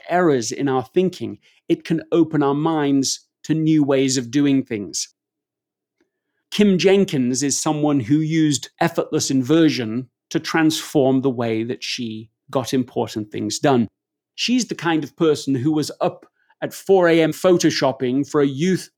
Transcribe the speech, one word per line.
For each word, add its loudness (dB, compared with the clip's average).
errors 0
in -4
our -2
thinking. -4
It -2
can -4
open 2
our 2
minds 0
to -2
new 2
ways 2
of -4
doing 2
things. -8
Kim 4
Jenkins 2
is -2
someone 0
who 0
used 0
effortless -2
inversion 0
to -2
transform 2
the 0
way -2
that -8
she -10
got -2
important -4
things -6
done. 2
She's -2
the -8
kind -2
of -14
person 0
who -2
was -2
up -6
at -8
four 2
A 4
M 2
photoshopping 0
for 0
a 2
youth -2